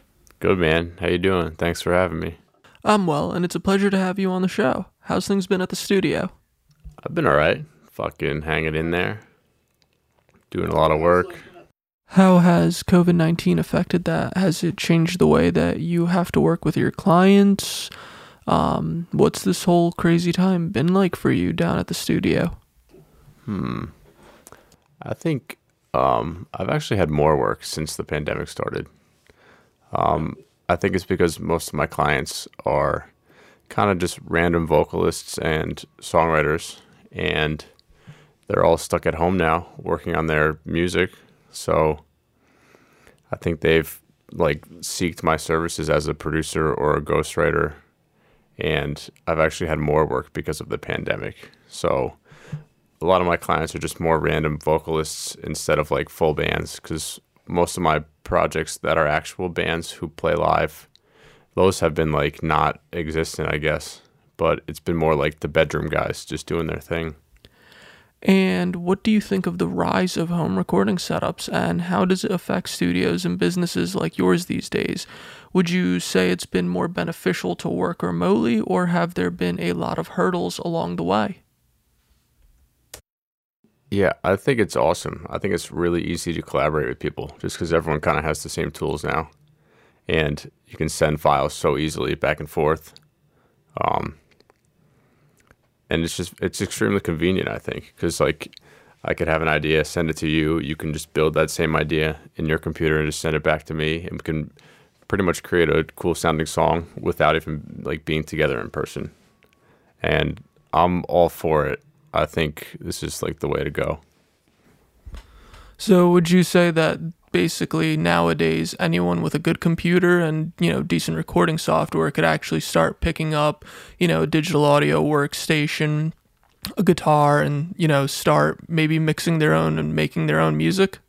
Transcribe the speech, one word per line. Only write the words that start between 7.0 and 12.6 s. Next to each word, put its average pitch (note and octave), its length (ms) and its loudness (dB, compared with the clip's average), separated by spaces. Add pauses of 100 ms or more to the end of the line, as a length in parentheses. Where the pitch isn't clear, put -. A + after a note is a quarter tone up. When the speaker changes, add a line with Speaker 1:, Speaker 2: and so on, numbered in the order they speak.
Speaker 1:
I've - 120 -10
been E3 120 0
all - 80 6
right. G#2+ 300 2 (320)
Fucking D2+ 460 -4
hanging D#2 320 -2
in E2 160 -2
there. G2 300 -2 (1300)
Doing F2 180 -4
a D#2+ 60 -2
lot D#2 160 6
of D#2 100 4
work. F2 340 4 (720)
Speaker 2:
How F#3 320 6
has E3+ 420 4